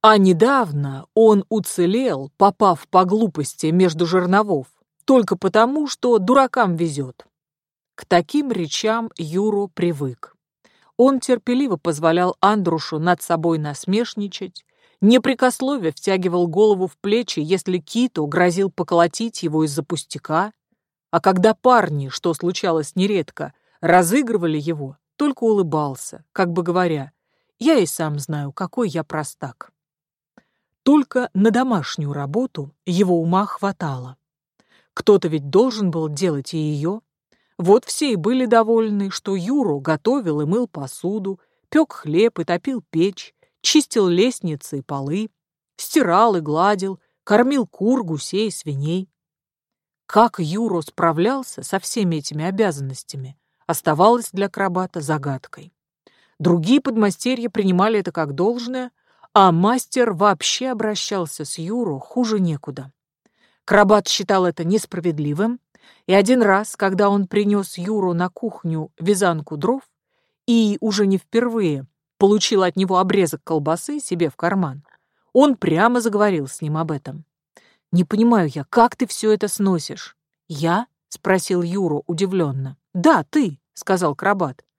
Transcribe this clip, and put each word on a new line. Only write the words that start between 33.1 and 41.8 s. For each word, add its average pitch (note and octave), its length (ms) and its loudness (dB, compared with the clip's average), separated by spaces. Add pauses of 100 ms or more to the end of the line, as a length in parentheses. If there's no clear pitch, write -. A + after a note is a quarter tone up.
ума F3+ 240 0
хватало. C#3 720 -8 (800)
Кто-то G3 320 4
ведь D3 240 -4
должен G#3+ 400 2
был D#3+ 180 -4
делать D3+ 460 -4
и D#3+ 40 -4
её. D#3 420 -4 (580)
Вот F#3+ 260 6
все - 280 -2
и - 20 2
были A#3+ 320 0
довольны, A3 640 2
что - 240 -6
Юро F#3+ 460 -2
готовил D#3+ 640 -2
и - 20 -2
мыл G#3+ 240 -2
посуду, F#3+ 720 -8 (300)
пёк D#4 220 2